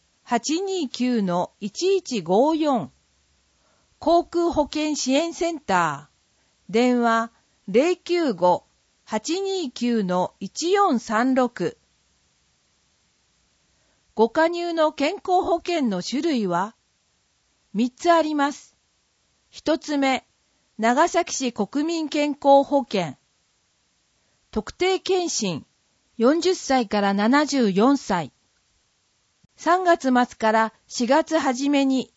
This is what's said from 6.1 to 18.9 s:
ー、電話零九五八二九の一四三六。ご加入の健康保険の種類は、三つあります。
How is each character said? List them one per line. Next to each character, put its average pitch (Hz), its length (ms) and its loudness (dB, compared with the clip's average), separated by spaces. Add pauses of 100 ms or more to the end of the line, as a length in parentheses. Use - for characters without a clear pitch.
ー、 - 20 -6
電 247 280 2
話 226 300 0 (380)
零 302 280 2
九 339 360 -2
五 175 320 2 (400)
八 302 360 -4
二 381 300 -4
九 233 320 -2
の 180 380 -2
一 311 320 -6
四 392 260 4
三 233 360 0
六。 240 440 -2 (2250)
ご 226 160 2
加 320 180 2
入 349 240 -4
の 311 200 0
健 311 220 -2
康 370 280 0
保 349 140 0
険 330 320 -2
の 185 140 -2
種 269 200 -6
類 254 240 -2
は、 180 280 -4 (1000)
三 240 180 -2
つ - 220 0
あ 330 100 4
り 311 120 -4
ま 285 180 0
す。 - 240 -20 (720)